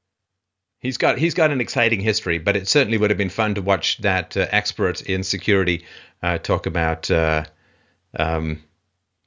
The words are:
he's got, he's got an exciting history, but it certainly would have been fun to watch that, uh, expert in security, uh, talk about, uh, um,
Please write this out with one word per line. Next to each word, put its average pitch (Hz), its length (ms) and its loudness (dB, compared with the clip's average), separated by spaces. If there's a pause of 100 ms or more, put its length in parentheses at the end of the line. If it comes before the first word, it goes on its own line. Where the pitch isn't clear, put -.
(800)
he's 127 180 -6
got, 135 200 2
he's 156 160 0
got 160 180 2
an 131 100 -2
exciting 117 400 -2
history, 98 360 0
but 95 200 0
it 95 100 -6
certainly 113 300 2
would 104 120 4
have 101 80 0
been 98 120 0
fun 107 260 -2
to 101 60 -4
watch 95 380 0
that, 95 360 -2
uh, 92 160 0
expert 101 500 -2
in 95 220 -2
security, 92 600 0 (360)
uh, 87 180 0
talk - 260 0
about, 82 440 -2
uh, 80 340 2 (720)
um, 80 440 -2 (640)